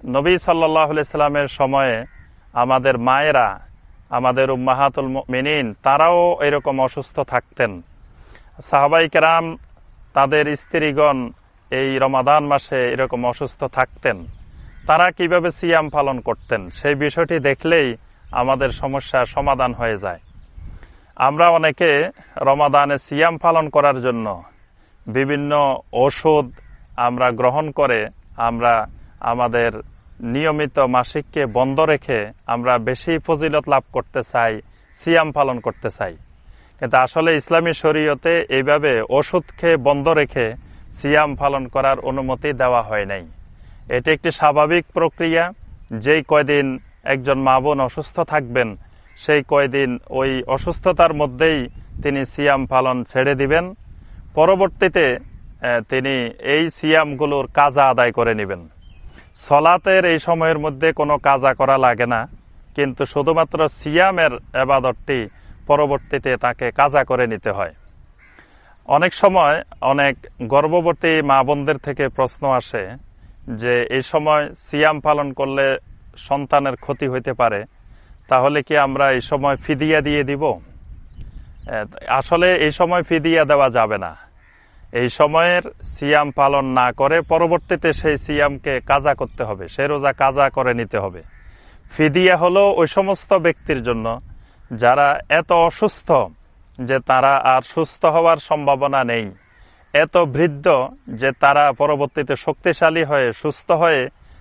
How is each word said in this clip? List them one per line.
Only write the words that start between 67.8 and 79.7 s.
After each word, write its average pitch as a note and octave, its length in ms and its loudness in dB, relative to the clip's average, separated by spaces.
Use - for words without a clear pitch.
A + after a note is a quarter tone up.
অনেক D#3+ 280 2
সময় F3 480 2
অনেক C#3 360 0
গর্ভবতী D#3+ 800 0
মা C3+ 220 2
বোনদের C#3+ 340 -2
থেকে C#3 320 -4
প্রশ্ন C3 380 -4
আসে A#2+ 420 -4
যে, A#2+ 420 -2
এই C3+ 120 -2
সময় D3+ 560 -2
সিয়াম D3+ 420 -2
পালন D3 340 -2
করলে C3+ 440 -2
সন্তানের C#3 580 -2
ক্ষতি C#3 320 -6
হইতে B2+ 260 -4
পারে, A2 320 0
তাহলে C3+ 360 2
কি D3 140 0
আমরা C#3 340 2
এই B2+ 100 0
সময় C#3 340 -2
ফিদিয়া D3+ 460 0